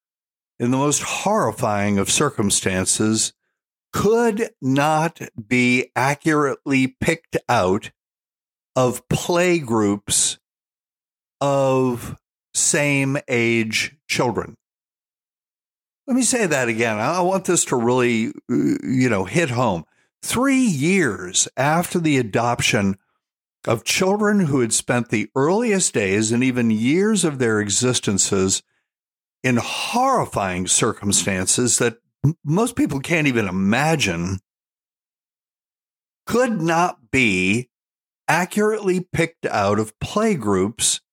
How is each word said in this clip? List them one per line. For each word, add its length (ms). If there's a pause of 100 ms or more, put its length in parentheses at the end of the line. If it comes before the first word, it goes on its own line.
(580)
in 120
the 80
most 240
horrifying 960
of 120
circumstances 1200 (580)
could 560 (140)
not 580 (260)
be 480
accurately 920
picked 500 (100)
out 440 (840)
of 360
playgroups 1300 (1040)
of 720 (380)
same 640 (100)
age 680 (140)
children. 480 (1500)
Let 100
me 60
say 240
that 220
again. 300
I, 180
I 40
want 240
this 220
to 100
really, 520
uh, 40 (500)
you 280
know, 140
hit 260
home. 340 (380)
Three 400
years 960
after 420
the 180
adoption 800 (680)
of 180
children 560
who 200
had 120
spent 360
the 260
earliest 580
days 380
and 140
even 260
years 540
of 140
their 220
existences 1000 (800)
in 140
horrifying 1120
circumstances 1120
that 200 (260)
m-, 200
most 320
people 240
can't 260
even 220
imagine, 880 (1900)
could 340
not 500
be 600 (580)
accurately 720
picked 460
out 340
of 180
playgroups 1000 (120)